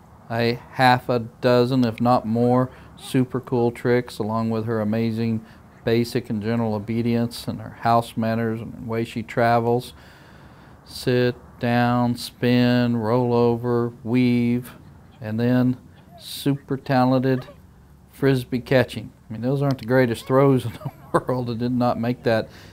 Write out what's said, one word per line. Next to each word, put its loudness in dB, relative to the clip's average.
a 0
half 4
a 2
dozen, 2
if -4
not 2
more, 2
super -2
cool 0
tricks, -2
along -4
with -4
her -2
amazing -2
basic 0
and -4
general -2
obedience -4
and -8
her -14
house 0
manners -2
and -12
the -12
way -4
she -8
travels. 0
Sit 0
down, 0
spin, 2
roll 0
over, 2
weave, 0
and -6
then 2
super -4
talented 2
Frisbee 0
catching. 0
I -12
mean, -10
those -2
aren't -2
the -14
greatest 2
throws 4
in -6
the -12
<laughs> -
world. -2
It -6
did -2
not 0
make -4
that, 0